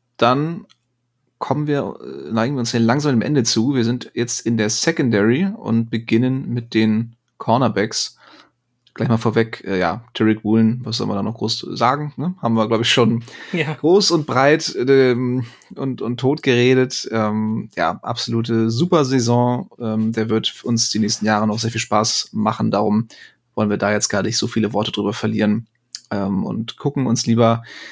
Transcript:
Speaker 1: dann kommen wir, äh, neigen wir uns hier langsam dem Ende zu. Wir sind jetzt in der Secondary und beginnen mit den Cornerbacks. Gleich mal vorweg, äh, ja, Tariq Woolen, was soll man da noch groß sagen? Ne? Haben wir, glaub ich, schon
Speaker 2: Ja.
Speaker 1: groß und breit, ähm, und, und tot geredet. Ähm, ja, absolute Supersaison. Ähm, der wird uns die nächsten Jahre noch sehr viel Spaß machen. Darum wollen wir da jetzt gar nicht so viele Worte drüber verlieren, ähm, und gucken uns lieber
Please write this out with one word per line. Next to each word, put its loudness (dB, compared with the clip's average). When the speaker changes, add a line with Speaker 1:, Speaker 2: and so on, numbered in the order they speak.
Speaker 1:
dann 0
kommen -2
wir, -2
äh, -12
neigen 0
wir -2
uns -4
hier 0
langsam 2
dem 2
Ende 2
zu. 0
Wir 2
sind -4
jetzt -4
in 0
der 2
Secondary 2
und -2
beginnen 0
mit -6
den 2
Cornerbacks. 0
Gleich -2
mal 4
vorweg, 0
äh, -2
ja, -2
Tariq 2
Woolen, 2
was -6
soll -4
man -2
da -4
noch -6
groß -6
sagen? 0
Ne? -4
Haben 0
wir, 2
glaub 0
ich, 0
schon 2
Speaker 2:
Ja. -4
Speaker 1:
groß 2
und 0
breit, 2
ähm, 2
und, -6
und -6
tot 0
geredet. 2
Ähm, -2
ja, -2
absolute -2
Supersaison. 2
Ähm, -2
der -2
wird -2
uns 0
die -2
nächsten -2
Jahre 2
noch -2
sehr -2
viel -4
Spaß 0
machen. 0
Darum 0
wollen 0
wir 0
da 2
jetzt 0
gar 0
nicht -2
so -2
viele -2
Worte -2
drüber -2
verlieren, 0
ähm, -2
und -6
gucken -2
uns 0
lieber 4